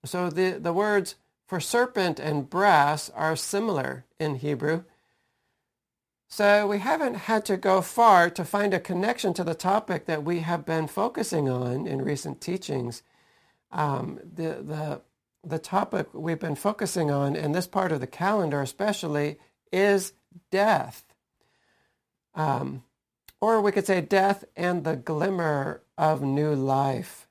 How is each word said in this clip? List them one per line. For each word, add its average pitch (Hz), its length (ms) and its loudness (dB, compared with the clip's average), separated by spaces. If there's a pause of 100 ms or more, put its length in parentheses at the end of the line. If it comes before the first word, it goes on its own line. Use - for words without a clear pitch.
So 180 240 -4
the, 180 220 2
the 170 220 -4
words 202 420 0 (320)
for 185 120 -4
serpent 220 600 0
and 143 300 -2
brass 156 600 4
are 160 240 -2
similar 151 680 -4 (140)
in 151 160 -2
Hebrew. 147 480 -2 (1400)
So 208 380 4
we 202 140 0
haven't 262 360 0
had 220 300 -2
to 196 120 0
go 190 240 2
far 185 480 6
to 170 160 -4
find 202 280 0
a 180 60 0
connection 190 540 -2
to 185 100 -4
the 165 100 -2
topic 185 520 -2
that 156 180 -4
we 170 160 -2
have 160 260 -4
been 160 220 -2
focusing 190 640 -2
on 127 360 -2
in 135 160 -4
recent 139 380 -6
teachings. 139 640 -8 (680)
Um, 139 540 -4
the, 165 400 -8
the, 151 380 -8 (420)
the 156 160 -6
topic 190 540 -2
we've 160 260 -4
been 160 160 -4
focusing 185 560 -2
on 143 240 0
in 151 160 -2
this 180 160 -2
part 185 240 -2
of 151 80 -2
the 127 80 -6
calendar 175 540 -2
especially 147 800 -4 (340)
is 196 400 2 (380)
death. 196 520 2 (1300)
Um, 139 500 -4 (580)
or 220 180 4
we 202 140 2
could 196 120 0
say 190 140 2
death 196 460 2 (100)
and 175 300 -2
the 160 100 0
glimmer 151 840 -2 (160)
of 156 240 2
new 143 340 0
life. 135 760 -2